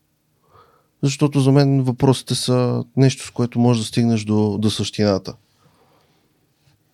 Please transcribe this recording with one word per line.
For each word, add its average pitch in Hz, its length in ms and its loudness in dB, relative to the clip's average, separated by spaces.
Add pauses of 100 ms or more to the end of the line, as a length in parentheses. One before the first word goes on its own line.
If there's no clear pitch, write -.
(1040)
защото 143 380 0
за 135 120 4
мен 139 300 2
въпросите 127 520 0
са 123 500 -2 (120)
нещо, 131 300 2
с - 40 -16
което 120 280 -4
можеш 120 240 2
да 110 60 -8
стигнеш 117 360 0
до, 107 340 0
до 107 120 0
същината. 101 640 -2 (1600)